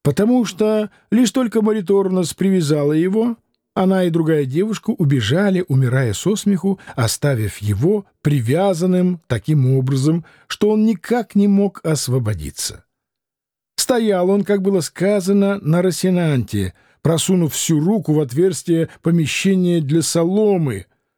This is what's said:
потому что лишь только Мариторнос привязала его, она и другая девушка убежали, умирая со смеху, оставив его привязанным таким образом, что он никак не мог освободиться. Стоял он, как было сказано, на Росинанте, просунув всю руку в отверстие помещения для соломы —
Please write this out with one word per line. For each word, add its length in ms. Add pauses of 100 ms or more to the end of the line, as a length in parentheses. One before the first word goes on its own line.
потому 420
что 460 (220)
лишь 180
только 320
Мариторнос 720
привязала 600
его, 440 (380)
она 300
и 40
другая 360
девушка 440
убежали, 800
умирая 460
со 220
смеху, 440 (160)
оставив 640
его 480 (160)
привязанным 1040
таким 480
образом, 500 (220)
что 240
он 120
никак 520
не 120
мог 360
освободиться. 1000 (920)
Стоял 560
он, 120
как 200
было 180
сказано, 800
на 220
Росинанте, 920 (300)
просунув 500
всю 260
руку 340
в 60
отверстие 680 (140)
помещения 760
для 220
соломы — 840 (300)